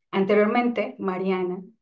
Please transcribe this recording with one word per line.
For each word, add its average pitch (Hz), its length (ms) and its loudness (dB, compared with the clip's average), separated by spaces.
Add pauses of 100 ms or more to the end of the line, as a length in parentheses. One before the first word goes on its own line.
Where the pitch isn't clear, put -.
(100)
Anteriormente, 208 880 2
Mariana, 185 640 -2 (200)